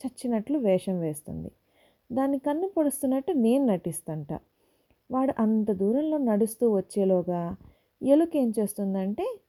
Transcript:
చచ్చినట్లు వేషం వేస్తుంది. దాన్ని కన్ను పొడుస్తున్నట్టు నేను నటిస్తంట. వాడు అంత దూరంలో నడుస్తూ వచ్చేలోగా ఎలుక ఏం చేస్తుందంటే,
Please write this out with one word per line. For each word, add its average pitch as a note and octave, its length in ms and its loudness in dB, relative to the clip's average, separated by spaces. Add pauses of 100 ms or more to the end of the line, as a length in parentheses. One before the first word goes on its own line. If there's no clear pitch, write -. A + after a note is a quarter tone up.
చచ్చినట్లు A#3+ 520 -4
వేషం F#3+ 400 2
వేస్తుంది. D#3+ 520 -6 (600)
దాన్ని C4+ 260 0
కన్ను D4+ 300 -2
పొడుస్తున్నట్టు C#4 640 0
నేను C4 340 4
నటిస్తంట. E3 680 -4 (760)
వాడు C4 280 0
అంత A3 320 2
దూరంలో B3 480 0
నడుస్తూ A3+ 520 2
వచ్చేలోగా F#3 880 0 (460)
ఎలుక D#4 340 4
ఏం B3 220 0
చేస్తుందంటే, G3+ 920 -4